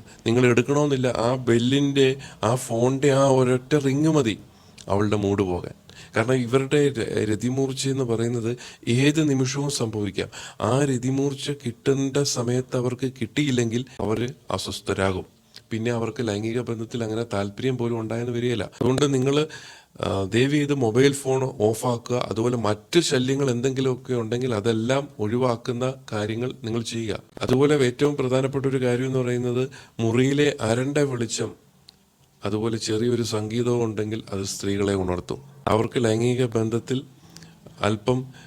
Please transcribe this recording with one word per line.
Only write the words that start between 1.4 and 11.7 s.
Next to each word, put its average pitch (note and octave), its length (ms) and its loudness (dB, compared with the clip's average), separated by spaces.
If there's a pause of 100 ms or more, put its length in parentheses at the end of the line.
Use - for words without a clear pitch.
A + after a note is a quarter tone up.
ബെല്ലിൻ്റെ, C3+ 600 4 (400)
ആ A#2 40 2 (140)
ഫോണിൻ്റെ C3 440 2 (120)
ആ - 20 6 (140)
ഒരൊറ്റ B2+ 360 2 (120)
റിങ് D3+ 300 2
മതി A2+ 200 2 (540)
അവളുടെ G#2 340 2
മൂഡ് G2+ 260 2
പോകാൻ. - 240 -6 (400)
കാരണം A#2 300 2
ഇവരുടെ C3+ 340 2 (180)
ര-, G#2+ 100 -2 (220)
രതിമൂർച്ച C3 540 -2 (100)
എന്ന് C3 180 -2
പറയുന്നത് A#2 400 -2 (480)
ഏത് D3 200 4 (120)
നിമിഷവും C3+ 480 0
സംഭവിക്കാം. G#2 500 -2 (400)
ആ - 20 2 (200)
രതിമൂർച്ച C3+ 600 -2 (120)
കിട്ടേണ്ട C3+ 540 -2 (180)